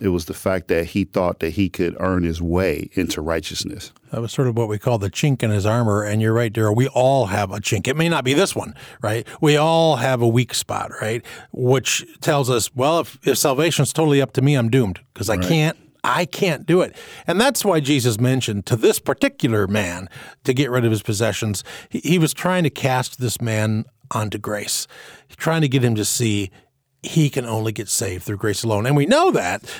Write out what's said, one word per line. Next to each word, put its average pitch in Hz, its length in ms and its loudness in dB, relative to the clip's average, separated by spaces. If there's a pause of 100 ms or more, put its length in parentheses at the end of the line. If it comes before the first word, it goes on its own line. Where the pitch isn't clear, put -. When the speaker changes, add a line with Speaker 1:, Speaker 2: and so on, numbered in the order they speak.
Speaker 1:
It 104 80 0
was 87 160 0
the 90 80 -8
fact 95 340 -2
that 85 200 0
he 98 180 -2
thought 90 340 -2
that 80 120 -2
he 95 180 0
could 87 320 -2
earn 90 220 0
his 82 180 -2
way 85 520 0
into 85 280 -4
righteousness. - 720 -6 (180)
Speaker 2:
That 113 80 -6
was 117 120 -6
sort 135 160 0
of 113 100 -2
what 117 100 0
we 104 120 -4
call 120 180 -2
the 101 140 -4
chink 139 320 0
in 110 80 2
his 104 160 0
armor. 107 360 2
And 104 160 -2
you're 110 140 2
right, 117 180 0
Daryl, 110 240 2
we 127 120 2
all 131 400 2
have 98 240 -2
a 95 80 -8
chink. - 280 -2
It 135 80 0
may 165 140 2
not 156 160 0
be 131 80 2
this 180 220 2
one, - 180 -8 (300)
right? 110 240 -2 (120)
We 151 160 4
all 160 420 4
have 131 240 0
a 120 60 4
weak 117 280 2
spot, 98 440 -6
right? 113 240 -4 (280)
Which 127 520 0 (180)
tells 143 280 2
us, 120 260 -2
"Well, 151 260 2
if, - 220 -12
if - 140 2
salvation's 147 560 2
totally 151 260 4
up 135 140 0
to 127 80 0
me, 143 140 4
I'm 117 140 2
doomed, 113 300 2 (140)
'cause 95 160 -6
I 107 60 0
Speaker 1:
Right. 90 120 0
Speaker 2:
can't, 156 300 0 (260)
I 151 220 0
can't 165 400 -2
do 170 160 4
it." 123 140 -4 (320)
And 175 120 2
that's 262 240 2
why 180 160 4
Jesus 123 400 2
mentioned 120 460 0
to - 100 0
this 143 240 4
particular 113 680 0
man 92 420 -4 (340)
to 131 120 2
get 131 160 0
rid 123 140 2
of 113 60 4
his 107 120 -2
possessions. 107 600 -2 (260)
He, - 100 -6
he 170 180 2
was 156 160 2
trying 180 300 0
to 147 80 0
cast 127 480 -2
this 123 200 -4
man 110 460 -2 (240)
onto 107 300 -4
grace, 104 480 -6 (500)
trying 160 240 0
to 147 60 4
get 127 160 2
him 120 120 2
to 104 100 0
see 104 440 0 (560)
he 151 240 2
can 127 160 -4
only 113 280 -2
get 104 160 -8
saved 95 340 -4
through 104 140 -6
grace 104 260 -2
alone. 110 220 0
And 139 100 4
we 143 100 4
know 311 260 4
that 98 300 0 (180)